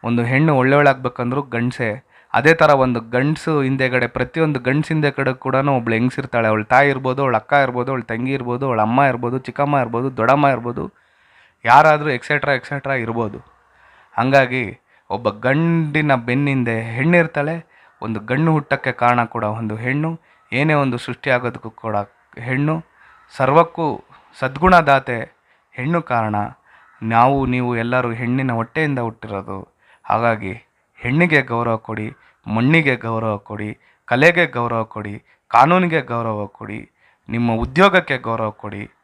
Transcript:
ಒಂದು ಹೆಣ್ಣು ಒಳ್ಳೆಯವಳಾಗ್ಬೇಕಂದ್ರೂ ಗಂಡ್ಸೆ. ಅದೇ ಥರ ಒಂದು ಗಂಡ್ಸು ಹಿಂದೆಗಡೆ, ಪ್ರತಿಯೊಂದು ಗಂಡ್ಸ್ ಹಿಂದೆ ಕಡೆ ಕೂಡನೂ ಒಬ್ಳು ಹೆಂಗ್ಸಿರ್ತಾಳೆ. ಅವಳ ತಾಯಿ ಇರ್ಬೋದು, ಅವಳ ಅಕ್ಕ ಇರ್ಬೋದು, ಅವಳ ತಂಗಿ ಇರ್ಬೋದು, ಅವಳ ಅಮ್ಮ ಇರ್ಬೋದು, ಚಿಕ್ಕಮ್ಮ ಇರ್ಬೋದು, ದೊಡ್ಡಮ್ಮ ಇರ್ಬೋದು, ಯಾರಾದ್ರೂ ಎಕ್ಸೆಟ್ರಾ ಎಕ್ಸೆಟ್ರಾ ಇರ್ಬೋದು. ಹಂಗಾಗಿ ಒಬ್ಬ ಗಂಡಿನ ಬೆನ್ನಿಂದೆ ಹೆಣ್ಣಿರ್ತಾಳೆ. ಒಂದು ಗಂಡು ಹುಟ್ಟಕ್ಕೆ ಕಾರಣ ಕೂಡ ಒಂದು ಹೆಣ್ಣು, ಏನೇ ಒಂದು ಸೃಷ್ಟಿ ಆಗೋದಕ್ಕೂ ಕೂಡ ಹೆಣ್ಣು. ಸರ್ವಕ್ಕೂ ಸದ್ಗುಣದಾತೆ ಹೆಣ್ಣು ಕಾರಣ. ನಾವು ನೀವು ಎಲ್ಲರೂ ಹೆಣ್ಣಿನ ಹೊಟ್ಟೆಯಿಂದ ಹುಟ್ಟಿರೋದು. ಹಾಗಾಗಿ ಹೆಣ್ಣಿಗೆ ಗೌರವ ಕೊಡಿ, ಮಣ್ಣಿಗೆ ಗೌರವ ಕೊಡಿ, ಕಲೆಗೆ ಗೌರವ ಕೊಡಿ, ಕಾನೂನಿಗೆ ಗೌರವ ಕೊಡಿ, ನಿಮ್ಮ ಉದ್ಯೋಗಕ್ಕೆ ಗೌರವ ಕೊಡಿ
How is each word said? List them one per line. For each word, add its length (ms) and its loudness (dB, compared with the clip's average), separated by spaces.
ಒಂದು 200 0
ಹೆಣ್ಣು 320 2
ಒಳ್ಳೆಯವಳಾಗ್ಬೇಕಂದ್ರೂ 840 2
ಗಂಡ್ಸೆ. 640 -4
ಅದೇ 200 4
ಥರ 160 4
ಒಂದು 320 2
ಗಂಡ್ಸು 600 -2
ಹಿಂದೆಗಡೆ, 460 -2
ಪ್ರತಿಯೊಂದು 520 -2
ಗಂಡ್ಸ್ 320 -2
ಹಿಂದೆ 200 0
ಕಡೆ 220 -2
ಕೂಡನೂ 440 0
ಒಬ್ಳು 180 -2
ಹೆಂಗ್ಸಿರ್ತಾಳೆ. 520 0
ಅವಳ 160 0
ತಾಯಿ 260 4
ಇರ್ಬೋದು, 320 -2
ಅವಳ 140 0
ಅಕ್ಕ 180 -2
ಇರ್ಬೋದು, 380 0
ಅವಳ 100 -4
ತಂಗಿ 320 -4
ಇರ್ಬೋದು, 320 -4
ಅವಳ 160 0
ಅಮ್ಮ 200 2
ಇರ್ಬೋದು, 380 0
ಚಿಕ್ಕಮ್ಮ 380 -2
ಇರ್ಬೋದು, 400 -4
ದೊಡ್ಡಮ್ಮ 300 4
ಇರ್ಬೋದು, 540 -6
ಯಾರಾದ್ರೂ 440 6
ಎಕ್ಸೆಟ್ರಾ 440 0
ಎಕ್ಸೆಟ್ರಾ 400 -6
ಇರ್ಬೋದು. 460 -4
ಹಂಗಾಗಿ 680 2
ಒಬ್ಬ 200 0
ಗಂಡಿನ 840 0
ಬೆನ್ನಿಂದೆ 680 0
ಹೆಣ್ಣಿರ್ತಾಳೆ. 840 0
ಒಂದು 180 -4
ಗಂಡು 320 0
ಹುಟ್ಟಕ್ಕೆ 400 -2
ಕಾರಣ 320 2
ಕೂಡ 200 -6
ಒಂದು 320 -4
ಹೆಣ್ಣು, 440 -4
ಏನೇ 200 2
ಒಂದು 240 0
ಸೃಷ್ಟಿ 320 -8
ಆಗೋದಕ್ಕೂ 400 -2
ಕೂಡ 260 -8
ಹೆಣ್ಣು. 460 -2
ಸರ್ವಕ್ಕೂ 680 2
ಸದ್ಗುಣದಾತೆ 920 2
ಹೆಣ್ಣು 300 -2
ಕಾರಣ. 340 -2
ನಾವು 420 2
ನೀವು 320 -2
ಎಲ್ಲರೂ 340 -2
ಹೆಣ್ಣಿನ 400 -4
ಹೊಟ್ಟೆಯಿಂದ 480 -4
ಹುಟ್ಟಿರೋದು. 760 -8
ಹಾಗಾಗಿ 640 -2
ಹೆಣ್ಣಿಗೆ 460 2
ಗೌರವ 360 -2
ಕೊಡಿ, 380 -8
ಮಣ್ಣಿಗೆ 480 2
ಗೌರವ 420 -4
ಕೊಡಿ, 400 -10
ಕಲೆಗೆ 400 4
ಗೌರವ 380 -4
ಕೊಡಿ, 400 -12
ಕಾನೂನಿಗೆ 540 4
ಗೌರವ 460 -4
ಕೊಡಿ, 420 -14
ನಿಮ್ಮ 260 0
ಉದ್ಯೋಗಕ್ಕೆ 640 2
ಗೌರವ 340 -4
ಕೊಡಿ 400 -14